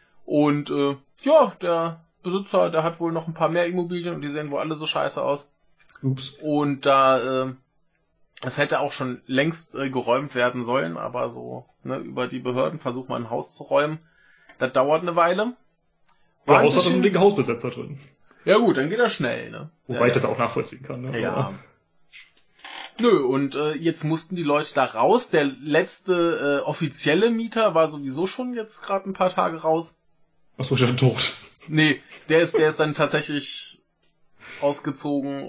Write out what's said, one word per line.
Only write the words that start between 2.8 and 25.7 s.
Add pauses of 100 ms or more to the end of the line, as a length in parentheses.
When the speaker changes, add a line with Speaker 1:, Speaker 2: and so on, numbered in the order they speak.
Speaker 1:
hat
wohl
noch
ein
paar
mehr
Immobilien
und
die
sehen
wohl
alle
so
scheiße
aus. (500)
Speaker 2:
Ups. (120)
Speaker 1:
Und
da,
äh, (880)
es
hätte
auch
schon
längst,
äh,
geräumt
werden
sollen,
aber
so, (180)
ne,
über
die
Behörden
versucht
man
ein
Haus
zu
räumen. (600)
Das
dauert
eine
Weile. (920)
Speaker 2:
Ja,
Speaker 1:
War
ein
Speaker 2:
außer
da
Speaker 1:
bisschen
Speaker 2:
sind
Hausbesetzer
drin. (440)
Speaker 1:
Ja
gut,
dann
geht
das
schnell,
ne? (180)
Speaker 2:
Wobei
Speaker 1:
Ja,
Speaker 2:
ich
das
Speaker 1:
ja.
Speaker 2:
auch
nachvollziehen
kann,
ne?
Speaker 1:
Ja.
Speaker 2:
Aber (1500)
Speaker 1:
Nö,
und,
äh,
jetzt
mussten
die
Leute
da
raus.
Der
letzte,